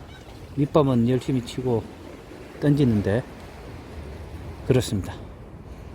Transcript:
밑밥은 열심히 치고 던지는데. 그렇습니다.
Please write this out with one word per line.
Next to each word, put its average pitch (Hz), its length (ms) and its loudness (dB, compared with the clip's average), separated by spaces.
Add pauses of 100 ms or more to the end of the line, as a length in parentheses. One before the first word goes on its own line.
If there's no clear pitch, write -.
(560)
밑밥은 135 520 6
열심히 127 360 2
치고 123 380 0 (760)
던지는데. 123 640 6 (1400)
그렇습니다. 120 480 2 (800)